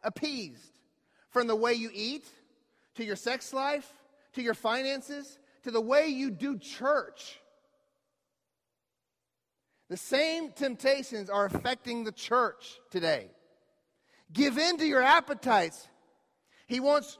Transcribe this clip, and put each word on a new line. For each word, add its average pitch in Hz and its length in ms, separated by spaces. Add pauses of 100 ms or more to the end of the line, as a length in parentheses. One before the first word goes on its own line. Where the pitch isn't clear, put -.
appeased. 214 800 (500)
From 240 160
the 220 100
way 233 180
you 226 180
eat, 226 340 (680)
to 233 100
your 208 120
sex 247 360
life, 277 340 (460)
to 262 100
your 226 120
finances, 269 840 (260)
to 254 60
the 226 100
way 269 260
you 269 240
do 226 280
church. - 800 (2500)
The 180 80
same 320 560
temptations 262 800
are 202 140
affecting 233 600
the 214 80
church - 680 (120)
today. 156 400 (1040)
Give 247 260
in 339 200
to 311 80
your 277 160
appetites. 247 840 (800)
He 247 140
wants 285 400